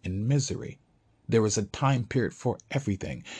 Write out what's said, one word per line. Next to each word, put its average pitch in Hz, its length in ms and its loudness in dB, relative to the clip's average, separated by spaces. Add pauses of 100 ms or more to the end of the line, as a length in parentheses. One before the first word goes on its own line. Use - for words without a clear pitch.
and 98 240 -2
misery. - 520 -2 (500)
There 110 160 6
is 104 120 0
a 104 60 0
time 131 420 2
period 120 280 0
for - 240 -2 (140)
everything. 95 540 -4 (140)